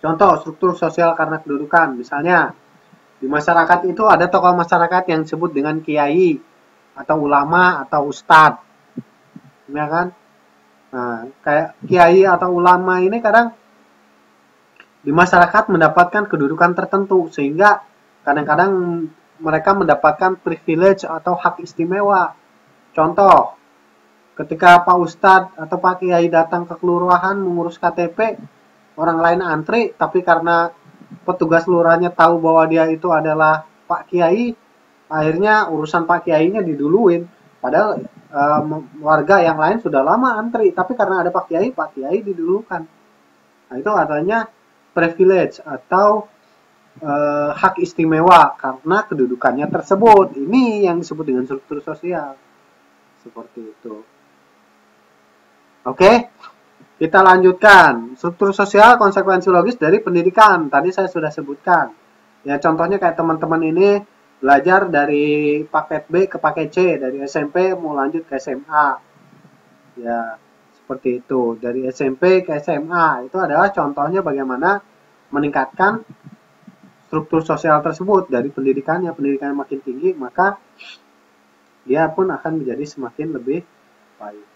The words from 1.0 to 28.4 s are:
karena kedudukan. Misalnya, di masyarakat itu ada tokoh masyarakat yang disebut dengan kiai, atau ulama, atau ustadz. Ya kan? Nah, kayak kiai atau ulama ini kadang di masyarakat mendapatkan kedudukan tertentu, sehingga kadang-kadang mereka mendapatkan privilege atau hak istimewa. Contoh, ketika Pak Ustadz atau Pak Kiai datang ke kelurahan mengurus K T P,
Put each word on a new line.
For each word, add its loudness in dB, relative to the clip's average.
karena -4
kedudukan. -2
Misalnya, -2
di -6
masyarakat 2
itu -4
ada 4
tokoh 2
masyarakat 0
yang -2
disebut -6
dengan -4
kiai, 0
atau -2
ulama, 2
atau -4
ustadz. 4
Ya -6
kan? -2
Nah, -8
kayak -2
kiai 6
atau 0
ulama 2
ini -2
kadang 2
di -2
masyarakat 4
mendapatkan 2
kedudukan 0
tertentu, -2
sehingga 0
kadang-kadang -2
mereka -2
mendapatkan 2
privilege 0
atau -4
hak -4
istimewa. -2
Contoh, 4
ketika 4
Pak 4
Ustadz 2
atau -8
Pak -2
Kiai 2
datang 0
ke -14
kelurahan 0
mengurus -4
K -4
T -4
P, -16